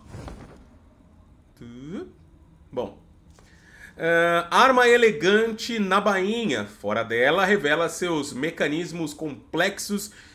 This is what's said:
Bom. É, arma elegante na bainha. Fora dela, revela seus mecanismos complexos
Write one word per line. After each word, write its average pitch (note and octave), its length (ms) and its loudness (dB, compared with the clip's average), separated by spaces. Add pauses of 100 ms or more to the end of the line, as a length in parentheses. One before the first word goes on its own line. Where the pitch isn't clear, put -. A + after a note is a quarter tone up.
(2750)
Bom. A#2 280 -8 (1000)
É, E3+ 540 2
arma B3 360 6
elegante A3 920 2
na F#3+ 200 0
bainha. G3 680 0
Fora G#2 360 -4
dela, B2 420 2
revela D#3+ 460 0
seus D#3+ 420 -4
mecanismos D#3 840 -6
complexos F3 960 -6 (240)